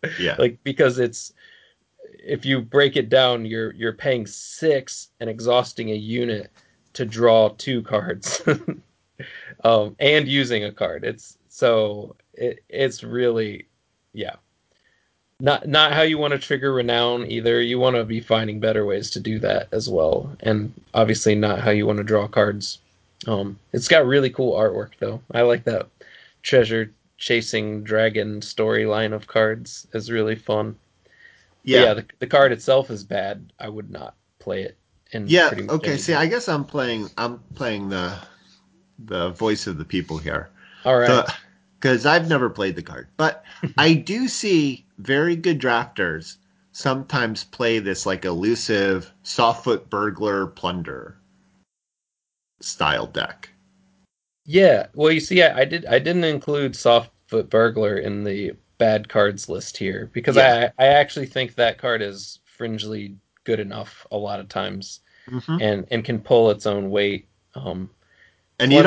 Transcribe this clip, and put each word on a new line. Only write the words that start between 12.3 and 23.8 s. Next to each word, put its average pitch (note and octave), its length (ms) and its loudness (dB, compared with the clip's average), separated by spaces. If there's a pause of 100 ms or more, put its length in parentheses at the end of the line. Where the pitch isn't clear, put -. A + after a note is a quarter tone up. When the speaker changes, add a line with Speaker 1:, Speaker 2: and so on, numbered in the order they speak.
Speaker 2:
it, - 260 -6 (100)
it's C3+ 340 -4
really, A2+ 640 -2 (460)
yeah. G2+ 220 -10 (1080)
Not, C#3 280 0
not D3+ 240 4
how D#3 80 2
you D#3+ 160 2
wanna C#3+ 200 -2
trigger C3+ 360 -2
Renown A#2+ 560 0
either. A#2 320 0
You A#2+ 180 -2
wanna B2+ 240 2
be A2 160 -6
finding A2 400 -2
better A2 260 0
ways G2+ 260 -4
to - 100 -8
do A2 180 -4
that G2+ 320 -2
as A2 180 -4
well. E2 520 -2
And G#2+ 320 -2 (200)
obviously A2 420 2
not G#2 240 0
how A2 120 0
you G#2 160 0
wanna G#2 160 -2
draw G#2 240 0
cards. G#2 520 -2 (480)
Um, G2+ 300 -4 (140)
it's - 160 -4